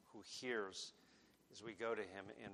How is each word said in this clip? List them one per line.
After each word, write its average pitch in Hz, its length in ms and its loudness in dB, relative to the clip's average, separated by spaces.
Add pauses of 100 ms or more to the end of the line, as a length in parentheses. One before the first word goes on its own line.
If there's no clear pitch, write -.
(120)
who 110 80 -10 (200)
hears 107 520 2 (600)
as - 100 -10
we 113 100 -2
go 113 220 4
to 104 80 2
him 95 220 -2 (200)
in 101 100 -2